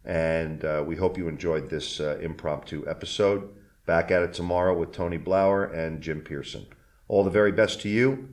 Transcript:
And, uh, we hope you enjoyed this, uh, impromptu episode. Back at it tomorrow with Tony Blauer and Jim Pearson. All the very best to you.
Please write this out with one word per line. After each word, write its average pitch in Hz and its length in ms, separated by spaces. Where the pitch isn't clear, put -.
And, 80 600
uh, 76 220
we 80 100
hope 92 200
you 87 120
enjoyed 78 420
this, - 280
uh, 76 220
impromptu 78 680
episode. 98 600
Back 85 240
at 90 120
it 87 120
tomorrow 87 440
with 82 140
Tony 85 260
Blauer 95 560
and 80 280
Jim 78 180
Pearson. 69 460
All 98 160
the 95 60
very 104 220
best - 280
to 107 80
you. 127 440